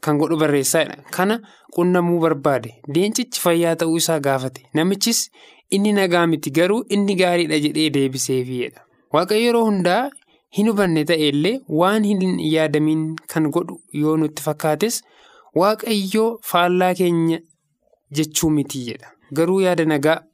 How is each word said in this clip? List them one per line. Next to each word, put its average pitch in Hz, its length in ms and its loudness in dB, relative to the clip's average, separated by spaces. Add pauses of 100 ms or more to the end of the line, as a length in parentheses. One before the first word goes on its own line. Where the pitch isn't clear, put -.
kan 147 180 0
godhu 160 180 0
barreessaa 151 480 0
jedha. - 260 -14
Kana 208 300 -2 (340)
qunnamuu 175 460 2
barbaade. 139 500 0 (240)
Leencichi 208 460 -2
fayyaa 170 360 2
ta'uu 165 200 0
isaa 160 240 0
gaafate. 135 420 -4 (120)
Namichis, 196 560 0 (400)
"Inni 202 220 2
nagaa 175 340 2
miti, 156 240 -2
garuu 185 380 2
inni 202 260 0
gaariidha," 175 460 0
jedhee 151 300 0
deebiseefii 131 720 -2
jedha. 127 180 -10 (320)
Waaqayyo 190 320 2
yeroo 233 200 2
hundaa 202 440 0 (460)
hin 208 160 2
hubanne 180 340 2
ta'e 156 240 0
illee 165 400 0
waan 185 360 2
hin 185 360 0
yaadamiin 156 640 0 (220)
kan 156 240 0
godhu 170 300 -4 (120)
yoo 151 240 0
nutti 151 260 -2
fakkaates, 156 600 -2 (540)
Waaqayyo 208 680 0 (160)
faallaa 180 520 2
keenya 170 440 0 (720)
jechuu 151 400 -2
miti 143 340 -4
jedha. - 280 -14 (200)
Garuu 170 280 0
yaada 180 240 2
nagaa 156 360 2 (140)